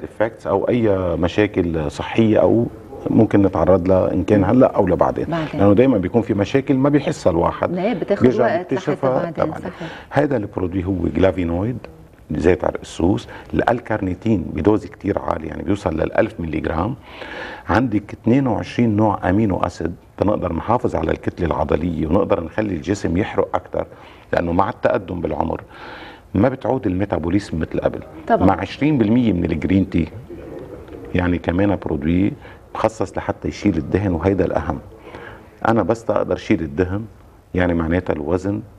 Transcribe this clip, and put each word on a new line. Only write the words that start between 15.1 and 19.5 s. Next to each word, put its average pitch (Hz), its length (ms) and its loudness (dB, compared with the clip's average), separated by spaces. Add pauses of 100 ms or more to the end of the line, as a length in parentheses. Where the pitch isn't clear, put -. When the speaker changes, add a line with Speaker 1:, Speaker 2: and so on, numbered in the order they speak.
Speaker 1:
عالي، 80 280 -4
يعني 76 160 -10
بيوصل 87 300 -2
للألف 82 460 -2
ملي 80 200 0
جرام. 82 360 -2 (760)
عندك 127 440 0
اثنين 131 340 2
وعشرين 107 480 0
نوع 101 340 2
امينو 95 280 2